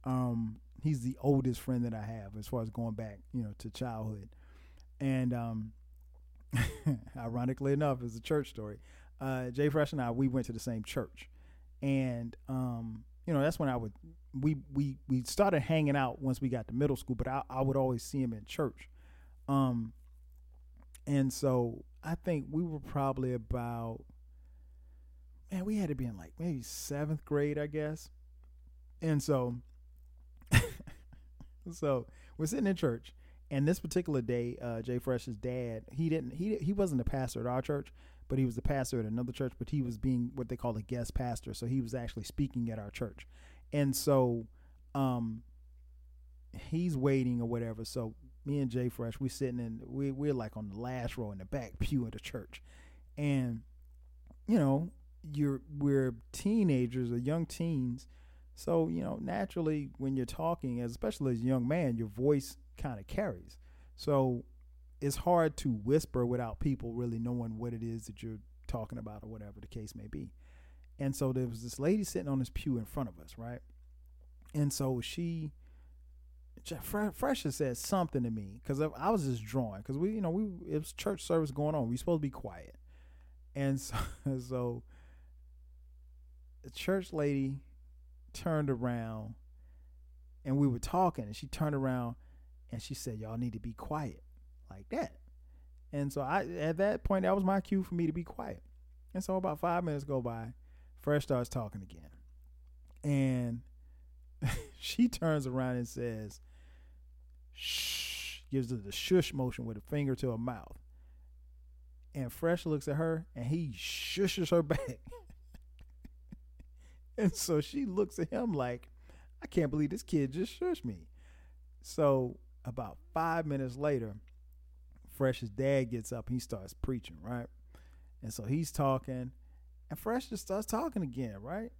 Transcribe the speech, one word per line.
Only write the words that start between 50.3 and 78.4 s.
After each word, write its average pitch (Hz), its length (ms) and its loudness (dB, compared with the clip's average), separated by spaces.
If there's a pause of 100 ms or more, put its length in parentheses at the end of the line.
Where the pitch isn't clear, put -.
like, 113 240 -2
on 107 120 -6
the 98 100 -8
last 123 380 -4
row 107 140 -4
in 98 60 -10
the 95 80 -10
back - 340 -6
pew 127 260 2
of 113 60 -6
the 110 80 -10
church. - 420 -10 (560)
And, 131 440 2 (840)
you 113 100 6
know, 139 320 6 (420)
you're, 143 300 2 (160)
we're 139 380 4 (160)
teenagers 131 800 4
or 120 60 0
young 151 280 2
teens. 131 640 -2 (480)
So, 165 320 2
you - 160 -2
know, - 180 -4
naturally 160 760 -2
when 135 180 0
you're 127 100 0
talking, 147 560 -2
as, 117 100 -2
especially 135 420 0
as 113 80 0
a 120 40 -2
young 127 220 4
man, 143 300 2
your 113 100 -2
voice 135 500 2 (200)
kinda 113 260 -4
carries. 113 540 -4 (380)
So 131 500 2 (560)
it's 143 160 0
hard 165 400 4
to 135 120 0
whisper 123 560 2
without 120 340 -2
people 123 340 0
really 117 260 -2
knowing 117 380 -2
what 117 160 -4
it 113 100 -6
is 113 220 -6
that - 180 -12
you're 110 160 -6 (280)
talking 117 300 -4
about 107 260 -10
or 110 60 -12
whatever 104 300 -12
the 110 80 -14
case 107 280 -10
may 107 120 -10
be. 73 240 -8 (680)
And 135 160 0
so 131 180 2
there 127 140 0
was 117 160 -6
this 120 160 -8
lady 190 240 4
sitting 180 260 -4
on 135 100 2
this 127 100 0
pew 131 280 0
in 110 80 -2
front 127 240 -4
of 82 100 -16
us, - 180 -18
right? 120 220 -10 (920)
And 147 180 2
so 131 300 0
she, 165 500 -4 (1120)
Je-, 160 180 -8
Fre-, 208 320 0
Fresh 262 300 0
had 139 100 0
said 127 240 0
something 165 460 2
to 117 80 0
me 104 320 -8